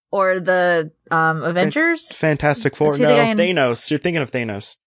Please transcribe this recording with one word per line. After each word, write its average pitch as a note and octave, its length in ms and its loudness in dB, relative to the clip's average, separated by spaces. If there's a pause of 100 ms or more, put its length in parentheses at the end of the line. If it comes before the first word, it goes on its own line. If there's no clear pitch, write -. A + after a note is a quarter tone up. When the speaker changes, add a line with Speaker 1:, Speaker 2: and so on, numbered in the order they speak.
(120)
Speaker 1:
or F#3+ 300 0
the, F3 500 0 (180)
um, D#3+ 320 0
Speaker 2:
Fan- D#3 100 -2
Speaker 1:
Avengers? D4 600 0
Speaker 2:
Fantastic D3 640 0
Four. D3+ 160 2
Speaker 1:
Is C#3+ 60 -2
he D3 80 2
the D3+ 60 4
Speaker 2:
No, D3 40 6
Speaker 1:
guy - 140 4
in A3 80 0
Speaker 2:
Thanos. D#3+ 520 0
You're D3+ 100 -2
thinking E3+ 220 -2
of B2+ 100 -6
Thanos. A2 440 -6 (120)